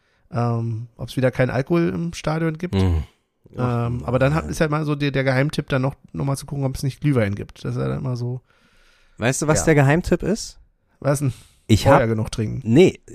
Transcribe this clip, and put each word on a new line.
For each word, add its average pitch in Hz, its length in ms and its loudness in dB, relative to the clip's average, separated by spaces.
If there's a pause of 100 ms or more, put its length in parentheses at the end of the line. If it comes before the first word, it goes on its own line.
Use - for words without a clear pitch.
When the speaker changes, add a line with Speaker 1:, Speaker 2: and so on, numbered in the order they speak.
(300)
Speaker 1:
ähm, 117 680 -4
ob's - 200 -10
wieder 127 140 2
keinen 127 200 0
Alkohol 170 440 0
im 170 200 -6
Stadion 160 440 -4
gibt. 175 160 -6
Speaker 2:
Mhm. 92 280 2 (540)
Ach, 120 320 -2
Speaker 1:
Ähm, 120 160 -4
aber 123 140 0
dann 135 160 2
hat, 147 100 0
Speaker 2:
Mann. 139 60 -8
Speaker 1:
ist 123 100 -4
ja 160 60 2
immer 151 180 -2
so 147 100 -2
der, 143 160 -2
der 135 140 -2
Geheimtipp, 135 440 0
dann 131 140 0
noch, 135 120 -2 (180)
noch 156 120 -6
mal 139 120 -2
zu 143 100 -12
gucken, 139 180 -6
ob 131 120 -2
es - 60 -8
nicht 135 180 -4
Glühwein 117 340 2
gibt. - 300 -12
Das 123 120 -4
ist 127 60 -4
ja 135 60 -2
dann 135 100 -4
immer 127 180 -4
so. 123 240 -6 (800)
Speaker 2:
Weißt 123 240 0
du, 156 40 -2
was 151 140 2
Speaker 1:
Ja. - 60 -4
Speaker 2:
der 160 80 6
Geheimtipp 147 480 4
ist? - 360 -4 (420)
Speaker 1:
Was 139 180 0
denn? 139 140 -2 (340)
Speaker 2:
Ich 107 180 4
Speaker 1:
Vorher - 180 6
Speaker 2:
hab 113 60 2
Speaker 1:
genug 110 220 -2
trinken. 117 340 -6
Speaker 2:
Nee. 135 420 6
<laughs> - 80 -20